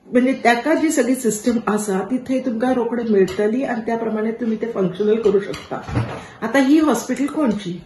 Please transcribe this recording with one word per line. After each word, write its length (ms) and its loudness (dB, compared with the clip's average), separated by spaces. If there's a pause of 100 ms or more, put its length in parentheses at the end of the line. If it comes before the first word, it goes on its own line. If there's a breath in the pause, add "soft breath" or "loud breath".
म्हणजे 260 2
ताका 420 2
जी 160 0
सगळी 240 2
सिस्टम 520 0
आसा 320 0
ती 180 -4
थंय 220 -2
तुमकां 360 -2
रोखडे 360 -2
मेळटली 520 2
आनी 240 -4
त्या 100 -2
प्रमाणे 360 -2
तुमी 240 -2
ते 100 -4
फंक्शनल 500 0
करू 240 4
शकता. 640 -6 (380 loud breath)
आतां 200 2
ही 160 6
हॉस्पिटल 480 0
कोणची? 600 -2